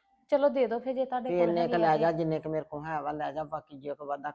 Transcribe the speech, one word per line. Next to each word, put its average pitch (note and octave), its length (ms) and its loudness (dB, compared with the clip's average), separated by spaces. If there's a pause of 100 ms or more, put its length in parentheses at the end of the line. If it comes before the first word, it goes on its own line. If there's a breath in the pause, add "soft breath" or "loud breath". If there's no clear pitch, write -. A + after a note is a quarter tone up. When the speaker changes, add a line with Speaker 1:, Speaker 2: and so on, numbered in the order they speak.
(320 soft breath)
Speaker 1:
ਚਲੋ C#4+ 160 6
ਦੇ B3+ 180 2
ਦਿਓ A3+ 120 -2
ਫਿਰ B3 160 -4
ਜੇ C4 100 -2
ਤੁਹਾਡੇ B3 260 -4
Speaker 2:
ਵੀ - 20 0
Speaker 1:
ਕੋਲ F3 180 4
Speaker 2:
ਇੰਨੇ E3+ 180 2
ਕੁ E3+ 80 0
Speaker 1:
ਹੈਗੇ E3+ 60 2
ਆ E3 60 6
Speaker 2:
ਲੈ - 20 6
Speaker 1:
ਤੇ। D#3 80 6
Speaker 2:
ਜਾ, E3 140 4
ਜਿੰਨੇ D#3+ 280 0
ਕੁ D#3 100 -6
ਮੇਰੇ D#3 140 -2
ਕੋਲ D3 220 -10
ਹੈ D#3 160 -4
ਵਾ D3 100 -4
ਲੈ D3 200 -4
ਜਾ, D#3 140 -4
ਬਾਕੀ D3 320 -10
ਜੇ C#3+ 160 -8
ਕੋਈ D3 120 -12
ਵਾਧਾ C#3+ 280 -6